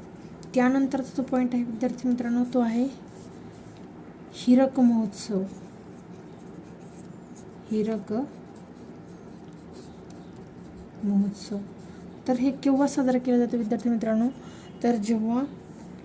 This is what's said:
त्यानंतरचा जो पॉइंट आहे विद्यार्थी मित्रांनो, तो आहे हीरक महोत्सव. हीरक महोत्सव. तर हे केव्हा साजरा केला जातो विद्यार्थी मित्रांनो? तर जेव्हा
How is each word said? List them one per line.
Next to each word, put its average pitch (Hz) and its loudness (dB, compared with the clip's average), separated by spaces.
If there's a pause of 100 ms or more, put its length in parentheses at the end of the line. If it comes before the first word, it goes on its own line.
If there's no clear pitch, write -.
(560)
त्यानंतरचा 262 4
जो 262 0
पॉइंट 254 2
आहे 240 2
विद्यार्थी 240 -2
मित्रांनो, 240 2 (100)
तो 254 6
आहे 233 4 (1500)
हीरक 269 6
महोत्सव. 220 4 (2250)
हीरक 214 0 (3000)
महोत्सव. 202 2 (680)
तर 262 4
हे 254 4
केव्हा 277 4
साजरा 254 4
केला 247 4
जातो 240 4
विद्यार्थी 226 2
मित्रांनो? 220 4 (560)
तर 240 6
जेव्हा 226 2 (600)